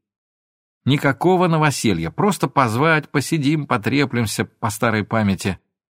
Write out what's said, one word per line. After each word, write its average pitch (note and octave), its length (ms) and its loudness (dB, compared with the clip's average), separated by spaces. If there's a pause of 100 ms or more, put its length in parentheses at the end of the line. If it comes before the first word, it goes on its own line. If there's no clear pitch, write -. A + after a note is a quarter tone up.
(840)
Никакого E3 640 2
новоселья, C#3 600 0
просто E3 380 -2
позвать, D3 600 0
посидим, D3 560 -2
потреплемся A#2+ 800 -2
по - 260 -6
старой G#2+ 340 0
памяти. G2 540 -2 (340)